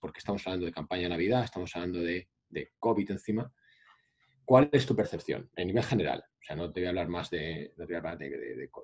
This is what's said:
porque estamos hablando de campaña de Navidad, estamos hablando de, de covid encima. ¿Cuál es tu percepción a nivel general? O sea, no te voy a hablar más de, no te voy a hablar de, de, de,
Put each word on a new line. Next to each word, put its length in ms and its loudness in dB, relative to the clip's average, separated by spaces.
porque 160 -10
estamos 300 -4
hablando 180 -2
de 60 -4
campaña 320 -4
de 60 0
Navidad, 340 2
estamos 320 -6
hablando 240 -4
de, 300 -2
de 300 -8
covid 320 2
encima. 420 -2
¿Cuál 280 8
es 160 6
tu 80 2
percepción 600 -2
a 80 -2
nivel 200 2
general? 420 2
O 180 -20
sea, 120 -10
no 160 -4
te 80 -6
voy 80 0
a 20 0
hablar 200 -2
más 200 -4
de, 480 -6
no 80 -10
te 80 -6
voy 20 -4
a 40 -4
hablar 180 -6
de, 140 -8
de, 240 -8
de, 140 -10